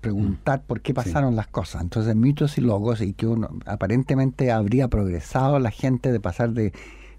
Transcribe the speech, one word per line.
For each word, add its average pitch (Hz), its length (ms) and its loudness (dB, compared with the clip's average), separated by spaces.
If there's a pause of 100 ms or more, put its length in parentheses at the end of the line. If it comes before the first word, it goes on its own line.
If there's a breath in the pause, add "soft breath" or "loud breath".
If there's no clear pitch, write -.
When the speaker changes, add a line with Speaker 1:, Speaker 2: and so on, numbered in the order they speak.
Speaker 1:
preguntar 104 600 0
Speaker 2:
Mm. - 60 -20
Speaker 1:
por 110 140 -4
qué - 80 -10
Speaker 2:
Sí. - 60 2
Speaker 1:
pasaron 127 400 0
las 104 120 -2
cosas. - 360 -6
Entonces, 110 320 0
mitos 143 420 2
y - 40 0
logos, 113 400 0
y 98 120 -2
que 113 140 -2
uno, 113 400 -2
aparentemente 127 840 0
habría 113 360 2
progresado 117 720 0
la 123 100 0
gente 131 420 0
de 113 80 2
pasar 117 340 -2
de 107 200 0 (460 loud breath)